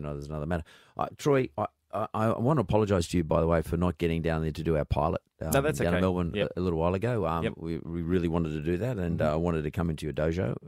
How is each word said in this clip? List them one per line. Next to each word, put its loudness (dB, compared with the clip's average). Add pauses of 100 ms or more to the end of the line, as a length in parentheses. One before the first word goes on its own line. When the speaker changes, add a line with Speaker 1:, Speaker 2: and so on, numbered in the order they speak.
Speaker 1:
or -8
not -6
is -10
another -6
matter. -2 (340)
Uh, -2 (100)
Troy, 2 (100)
I, -2 (260)
I, -4
I 0
want 2
to 4
apologise 2
to 0
you, 2
by 4
the 4
way, 4
for -2
not 0
getting 0
down 0
there -2
to -8
do 2
our 2
pilot, 0 (180)
um, -4
Speaker 2:
No, 4
that's 0
Speaker 1:
down 2
in 2
Speaker 2:
okay. 2
Speaker 1:
Melbourne 0
Speaker 2:
Yep. 0
Speaker 1:
a, -2
a 0
little 0
while 2
ago. 0
Um, 0
Speaker 2:
Yep. -2
Speaker 1:
we, -6
we -6
really 2
wanted 0
to -4
do 0
that, -4
and, -2
Speaker 2:
Mm-hmm. 2
Speaker 1:
uh, 2
I 2
wanted 0
to -4
come -2
into -6
your -4
dojo. 0 (140)